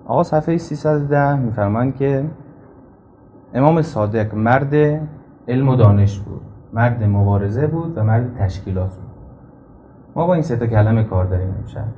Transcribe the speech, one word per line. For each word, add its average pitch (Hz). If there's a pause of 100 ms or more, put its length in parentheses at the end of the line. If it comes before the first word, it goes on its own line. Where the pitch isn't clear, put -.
آقا 139
صفحه 165
سیصد 156
و 143
ده 143
می‌فرمایند 113
که 139 (1200)
امام 151
صادق 107
مرد 135 (720)
علم 131
و 127
دانش 101
بود، - (320)
مرد 113
مبارزه 101
بود 165
و 110
مرد 117
تشکیلات 95
بود. - (1040)
ما 165
با 180
این 160
سه 120
تا 117
کلمه 110
کار 92
داریم 92
امشب. - (100)